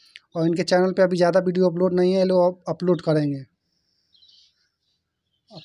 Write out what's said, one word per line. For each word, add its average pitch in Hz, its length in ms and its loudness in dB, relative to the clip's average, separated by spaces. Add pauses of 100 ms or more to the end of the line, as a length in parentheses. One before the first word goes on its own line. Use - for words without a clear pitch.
(360)
और 165 120 -2
इनके 170 160 -2
चैनल 185 280 2
पे 185 100 0
अभी 180 160 2
ज़्यादा 175 220 2
वीडियो 180 300 0
अपलोड 175 240 -2
नहीं 180 200 2
है, 190 60 0
ये 185 60 2
लोग 185 160 2
अप-, 180 280 -2
अपलोड 175 320 -2
करेंगे। 147 520 -4 (2000)
आप 165 120 -20